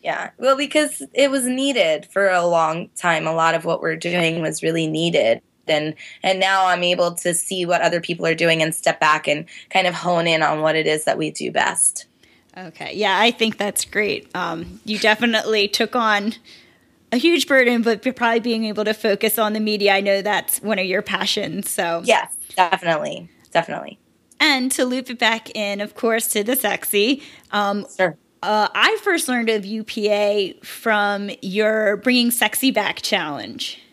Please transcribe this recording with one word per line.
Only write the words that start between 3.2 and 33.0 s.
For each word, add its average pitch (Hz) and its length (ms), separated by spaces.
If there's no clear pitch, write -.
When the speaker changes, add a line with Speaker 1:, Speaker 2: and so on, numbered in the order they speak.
Speaker 1:
A 160 60
lot 165 220
of 160 80
what 165 180
we're 160 140
doing 170 460
was 156 200
really 160 260
needed. 156 540
And, 151 260
and 190 180
now 190 260
I'm 175 180
able 175 300
to 175 200
see 180 320
what 175 160
other 170 200
people 170 240
are 165 100
doing 165 260
and 160 140
step - 240
back 156 280
and 151 180
kind 185 180
of 175 60
hone 170 340
in 160 160
on 156 160
what 156 160
it 156 120
is 151 180
that - 120
we 156 140
do - 200
best. - 560
Speaker 2:
Okay. 180 380
Yeah, 196 220
I 226 140
think 226 260
that's 202 280
great. - 500
Um, 175 480
you 214 160
definitely 214 720
took 220 260
on 214 380
a 233 60
huge 320 300
burden, 247 360
but 214 180
b-, 262 100
probably 233 280
being 226 260
able 214 200
to 214 80
focus 214 440
on 214 160
the 220 60
media, 208 340
I 196 80
know 196 200
that's 190 400
one 202 180
of 190 60
your 185 180
passions, 190 680
so. 170 360
Speaker 1:
Yes, - 280
definitely. 170 720
Definitely. - 480
Speaker 2:
And 262 320
to 294 120
loop 254 260
it 240 100
back 226 360
in, 202 240
of 208 140
course, 226 400
to 208 100
the 240 120
sexy, 214 680
um, 202 340
Speaker 1:
Sure. 175 220
Speaker 2:
uh, 208 320
I 320 300
first 349 240
learned 240 220
of 208 160
U 220 180
P 214 260
A 208 440
from 202 680
your 214 560
Bringing 240 340
Sexy 233 400
Back 196 300